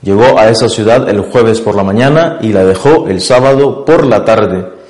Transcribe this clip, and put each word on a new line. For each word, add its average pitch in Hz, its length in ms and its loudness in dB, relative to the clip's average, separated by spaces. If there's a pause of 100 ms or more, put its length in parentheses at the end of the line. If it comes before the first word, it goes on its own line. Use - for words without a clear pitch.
Llegó 107 360 2
a 110 120 4
esa 117 180 0
ciudad 117 400 0
el - 140 -2
jueves 113 380 0
por 104 140 -4
la 101 80 -2
mañana 139 580 0
y 113 120 -4
la 95 120 2
dejó 117 440 0
el 95 120 -4
sábado 135 640 0
por 160 220 2
la 107 180 0
tarde. 107 420 -2 (240)